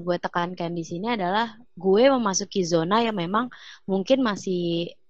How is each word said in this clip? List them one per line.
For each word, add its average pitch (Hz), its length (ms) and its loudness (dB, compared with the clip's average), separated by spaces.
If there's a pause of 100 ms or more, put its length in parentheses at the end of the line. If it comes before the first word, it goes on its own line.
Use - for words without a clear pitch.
gue 175 160 0
tekankan 175 560 -4
di 165 80 -4
sini 196 320 -4
adalah 208 400 -2 (160)
gue 190 400 4
memasuki 202 560 -2
zona 170 320 2
yang 226 160 0
memang 196 320 -2 (400)
mungkin 196 320 2
masih 180 720 -2 (180)